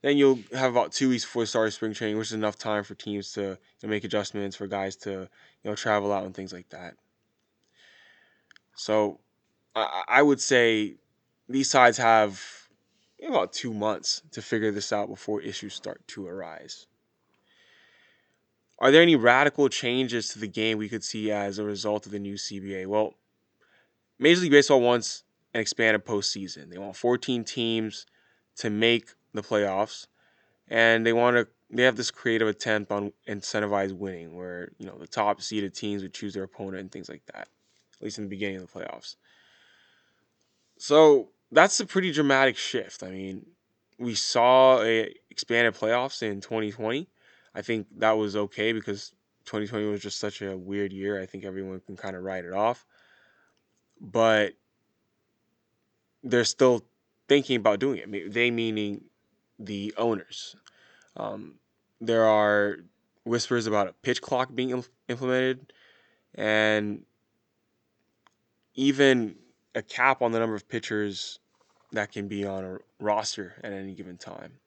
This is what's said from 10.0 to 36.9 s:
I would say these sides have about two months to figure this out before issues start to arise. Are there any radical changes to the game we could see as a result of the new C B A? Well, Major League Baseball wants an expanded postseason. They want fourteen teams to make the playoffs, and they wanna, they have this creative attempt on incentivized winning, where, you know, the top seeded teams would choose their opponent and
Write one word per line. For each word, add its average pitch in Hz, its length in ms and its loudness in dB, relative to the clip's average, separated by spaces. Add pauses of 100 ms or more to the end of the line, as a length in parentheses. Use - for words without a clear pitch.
I - 40 8
would 143 180 4
say 113 540 2 (520)
these 131 220 -2
sides 123 300 8
have 110 420 4 (840)
about 202 280 -2
two 120 200 -8
months 104 580 -4
to 113 100 -14
figure 110 300 -2
this 101 200 -6
out 104 160 -2
before 107 340 -8
issues 104 340 -12
start - 320 -12
to 101 180 -12
arise. 85 640 -14 (1900)
Are 127 100 6
there 156 140 10
any 170 120 8
radical 131 540 4
changes 120 600 -2
to - 100 -14
the 110 80 -8
game 110 320 -2
we 107 100 -6
could 110 140 -8
see 107 260 -6
as 101 300 -4
a 107 40 -4
result 104 440 -4
of 98 40 -14
the 104 60 -8
new 101 200 -8
C 98 220 -10
B 98 180 -10
A? 92 100 -8
Well, 107 260 0 (1040)
Major 165 240 4
League 165 100 2
Baseball 139 300 8
wants 120 420 0 (300)
an 117 80 -2
expanded 110 440 0
postseason. 95 680 -6
They 90 80 -14
want 98 160 -12
fourteen 123 480 -2
teams 113 640 -6 (500)
to 110 140 -6
make 113 420 2 (200)
the 104 80 -6
playoffs, 104 680 -2 (600)
and 113 380 4
they 117 80 4
wanna, 120 340 4 (220)
they 120 140 0
have 127 120 4
this 117 160 -6
creative 113 360 0
attempt 107 440 -2
on 101 220 -4 (140)
incentivized 101 640 -4
winning, 87 420 -10
where, 90 420 -12
you - 80 -16
know, 98 120 -16
the 85 100 -18
top 104 340 -2
seeded 101 320 -6
teams 101 280 -6
would 92 120 -12
choose 101 200 -10
their 98 100 -6
opponent 95 380 -12
and 95 100 -14